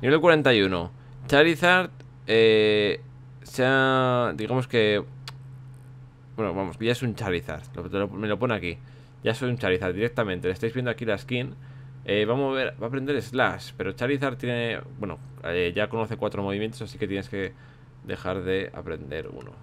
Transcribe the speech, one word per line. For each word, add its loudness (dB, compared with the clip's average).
Nivel 4
cuarenta 6
y 8
uno. 2
Charizard, 6
eh, 6
se -2
ha, 4
digamos -2
que, 4
bueno, -2
vamos, -4
que -4
ya 2
es -2
un -2
Charizard. -4
Lo, -8
te -2
lo, 0
me -6
lo 0
pone 0
aquí. -4
Ya 2
soy -2
un 0
Charizard 2
directamente. -2
Le 2
estáis -4
viendo -2
aquí -6
la 0
skin. -4
Eh, 2
vamos 2
a 0
ver, -2
va -6
a -2
aprender -2
Slash, -2
pero -4
Charizard -2
tiene, -2
bueno, -6
eh, 0
ya 0
conoce -4
cuatro -2
movimientos, -4
así -12
que -4
tienes -4
que -6
dejar -6
de -2
aprender -8
uno. -14